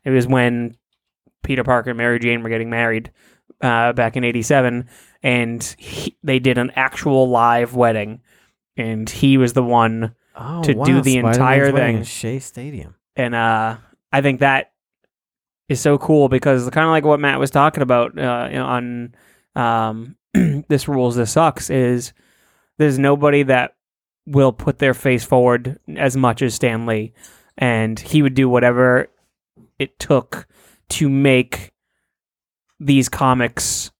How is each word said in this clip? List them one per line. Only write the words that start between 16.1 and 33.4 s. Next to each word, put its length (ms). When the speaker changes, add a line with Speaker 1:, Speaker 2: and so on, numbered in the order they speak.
Speaker 1:
because 400
kinda 200
like 140
what 160
Matt 200
was 120
talking 320
about, 340
uh, 320
on, 500
um, 600
<clears throat> 0
This 180
Rules, 300
This 160
Sucks, 360
is 440
there's 200
nobody 460
that 320
will 280
put 260
their 140
face 320
forward 520
as 180
much 260
as 120
Stan 320
Lee. 280
And 420
he 220
would 140
do 120
whatever 600
it 200
took 480
to 200
make 640
these 300
comics 920